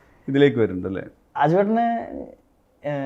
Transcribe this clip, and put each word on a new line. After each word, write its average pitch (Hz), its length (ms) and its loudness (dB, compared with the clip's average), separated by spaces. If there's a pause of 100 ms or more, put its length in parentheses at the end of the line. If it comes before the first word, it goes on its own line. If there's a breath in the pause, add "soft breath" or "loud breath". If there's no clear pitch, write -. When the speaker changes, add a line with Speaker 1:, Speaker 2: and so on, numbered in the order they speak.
(280 soft breath)
Speaker 1:
ഇതിലേക്ക് 139 300 4
വരുന്നുണ്ട് 92 300 0
അല്ലേ? 95 140 -6 (340)
Speaker 2:
അജുവേട്ടന്, 208 680 0 (840)
ഏ, 147 40 -4 (140)